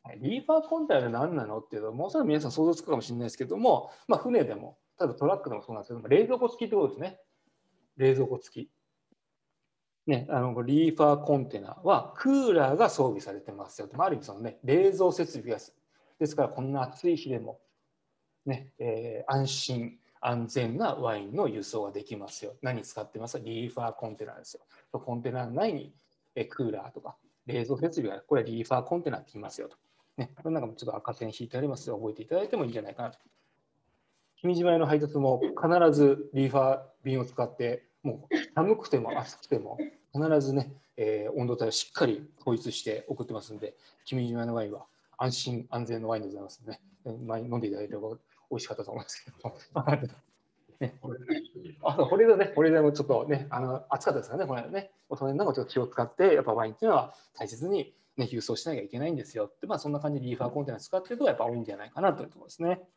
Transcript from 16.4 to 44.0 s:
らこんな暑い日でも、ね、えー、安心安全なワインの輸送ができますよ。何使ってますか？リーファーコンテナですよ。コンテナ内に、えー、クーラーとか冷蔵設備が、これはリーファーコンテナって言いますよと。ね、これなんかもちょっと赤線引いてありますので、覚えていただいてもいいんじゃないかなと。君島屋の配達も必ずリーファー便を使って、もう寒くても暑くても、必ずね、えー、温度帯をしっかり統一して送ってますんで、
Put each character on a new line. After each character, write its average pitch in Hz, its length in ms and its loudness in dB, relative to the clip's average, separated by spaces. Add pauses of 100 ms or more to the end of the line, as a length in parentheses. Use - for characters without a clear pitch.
ら 117 40 2
こ - 140 -6
ん 135 100 -2
な 135 120 0
暑 - 260 -2
い 165 80 2
日 - 100 -10
で 123 120 -2
も、 110 200 -12 (880)
ね、 131 340 -6
え 117 480 -4
ー、 139 60 0
安 135 140 2
心 - 520 -4 (220)
安 120 260 0
全 120 300 -2
な 180 180 0
ワ 113 220 -2
イ 101 80 -8
ン 110 100 -10
の 180 140 2
輸 107 120 -6
送 107 220 -6
が 101 80 -6
で 104 140 -8
き 113 100 -12
ま 98 140 -12
す - 160 -14
よ。 113 160 -12
何 123 220 -4
使 - 160 -12
っ 107 60 -8
て - 140 -14
ま 117 80 -8
す 131 100 -10
か？ 120 60 -10
リ 113 240 -8
ー - 20 -8
フ 120 120 -8
ァ 117 80 -4
ー - 80 -8
コ 117 100 -8
ン 107 80 -10
テ 107 100 -10
ナ - 100 -16
で - 100 -20
す - 100 -18
よ。 - 80 -20 (340)
コ 123 160 -6
ン 117 80 -6
テ 123 100 -4
ナ 123 140 -4
内 170 280 -2
に、 139 200 -10 (420)
え 113 80 -2
ー、 - 40 -4
ク - 160 -4
ー 113 80 0
ラ 104 140 -8
ー - 80 -16
と - 80 -14
か - 160 -16 (280)
冷 120 200 -2
蔵 135 120 -2
設 170 220 0
備 113 100 -2
が、 98 140 -8
こ 147 120 2
れ 117 80 4
は 113 40 -4
リ 113 140 -4
ー - 20 -4
フ - 80 -4
ァ 127 80 4
ー - 60 -4
コ 175 100 -2
ン 175 80 -4
テ 151 80 -2
ナ 104 60 -6
っ - 80 -14
て - 80 -20
言 104 80 -14
い - 20 -12
ま 95 60 -12
す - 100 -14
よ - 80 -12
と。 - 80 -20 (400)
ね、 123 220 -8
こ - 100 -10
れ 160 40 -4
な 160 80 -2
ん 127 40 -4
か 113 40 -6
も 113 80 -12
ち - 100 -16
ょ - 20 -4
っ - 20 -4
と 110 60 -6
赤 113 200 -8
線 110 220 -8
引 117 100 -8
い - 20 -16
て 123 80 -6
あ 131 40 -2
り 147 60 0
ま 131 80 -2
す - 140 -12
の 110 80 -4
で、 107 40 -8
覚 110 100 -4
え - 40 -10
て 110 80 -14
い - 40 -14
た 165 80 -2
だ 190 80 2
い 214 40 -6
て 240 80 -2
も 175 80 -2
い 123 40 -2
い - 20 -4
ん 117 40 -8
じ 117 60 -4
ゃ - 20 -6
な 98 100 -10
い - 40 -14
か 120 80 -8
な 117 80 -8
と。 - 80 -20 (1160)
君 175 180 0
島 175 160 4
屋 165 60 6
の 160 80 4
配 147 160 4
達 147 160 -2
も 131 240 4
必 170 500 6
ず 143 420 6
リ 135 140 4
ー - 20 2
フ 139 60 -2
ァ 135 200 6
ー 135 40 -8 (240)
便 131 160 0
を 120 60 -2
使 - 180 -4
っ 117 100 -4
て、 120 300 -2 (200)
も - 280 -6
う 330 40 2 (200)
寒 202 220 4
く - 100 -12
て 135 120 2
も 113 200 -4
暑 - 200 -10
く - 80 -20
て 120 120 2
も、 - 180 -10 (360)
必 151 280 4
ず 135 120 0
ね、 139 200 0 (220)
え 107 340 0
ー、 147 100 -4
温 123 80 0
度 120 60 0
帯 117 120 -2
を 110 60 0
し - 180 -4
っ - 20 -20
か - 140 2
り 101 220 -2 (120)
統 120 160 0
一 113 160 -4
し - 100 -10
て 110 260 -6
送 123 160 -6
っ 117 40 -8
て 113 60 -10
ま 104 80 -8
す 110 120 -16
ん 104 60 -14
で、 104 160 -10 (300)